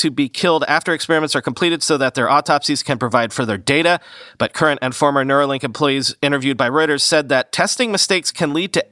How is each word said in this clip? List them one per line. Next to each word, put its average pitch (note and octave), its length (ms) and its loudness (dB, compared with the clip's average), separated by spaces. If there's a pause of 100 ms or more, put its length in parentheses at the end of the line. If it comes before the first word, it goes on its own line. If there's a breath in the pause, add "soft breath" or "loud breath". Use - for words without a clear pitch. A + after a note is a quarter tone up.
to D#3 100 0
be C3+ 160 0
killed D#3+ 400 0
after D#3+ 240 0
experiments D#3 460 0
are C3 40 -2
completed E3 400 -2
so D#3 160 0
that C3 160 0
their A#2+ 160 0
autopsies D3 540 2
can C3 160 -2
provide A#2 320 0
further A2 260 -2
data. D#3+ 440 2 (360 loud breath)
But - 140 -2
current D3 300 0
and B2+ 120 -4
former C#3 300 2
Neuralink C#3 400 0
employees C3+ 580 -2
interviewed C#3 360 0
by A#2+ 120 0
Reuters D3+ 300 0
said D3+ 300 0
that C3 240 0
testing G#3 400 0
mistakes F#3 360 0
can D3+ 240 -4
lead F3 200 -4
to - 180 0